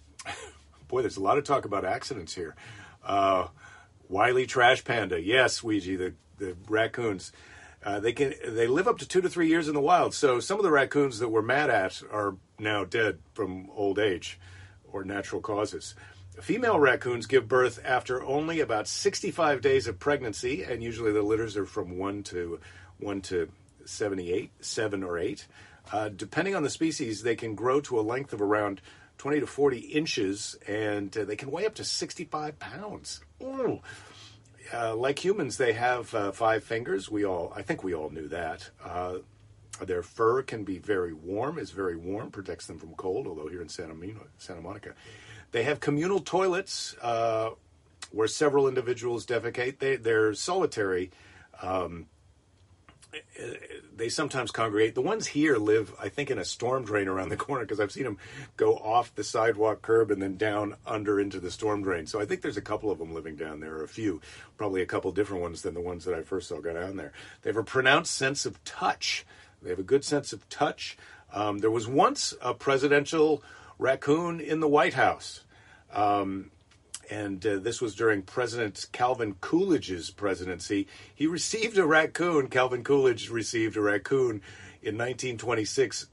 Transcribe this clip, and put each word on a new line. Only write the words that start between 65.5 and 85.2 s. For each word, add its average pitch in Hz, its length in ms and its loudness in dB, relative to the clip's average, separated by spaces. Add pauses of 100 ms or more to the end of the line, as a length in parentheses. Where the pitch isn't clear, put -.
than 90 120 -4
the 85 60 -8
ones 87 240 -6
that 90 100 -2
I 80 100 -6
first 90 260 -6
saw 80 100 -8
go 82 140 -6
down 92 240 -6
there. 73 160 -10 (300)
They 104 60 -4
have 104 80 0
a 113 60 0
pronounced 131 500 4
sense 135 320 -2
of - 200 -8
touch. - 600 -4 (360)
They - 80 -10
have 90 100 -4
a 95 40 -4
good 135 200 4
sense - 300 -2
of - 160 -16
touch. - 480 -4 (340)
Um, 104 280 -2
there 110 120 4
was 113 160 0
once 190 540 4
a 123 120 -2
presidential 143 880 4 (380)
raccoon 156 640 2
in 156 180 -2
the 156 80 4
White 147 280 6
House. - 480 0 (500)
Um, 101 580 0 (580)
and, 101 360 -4
uh, 101 140 2
this 113 220 -4
was 113 140 -4
during 107 280 2
President 117 680 -4
Calvin 117 440 0
Coolidge's 123 760 0
presidency. 92 800 -2 (260)
He 147 140 0
received 214 500 -2
a 185 80 6
raccoon. 156 640 4
Calvin 123 340 2
Coolidge 131 460 4
received 110 480 0
a 107 40 0
raccoon 104 600 2 (400)
in 107 160 -4
nineteen 123 400 -4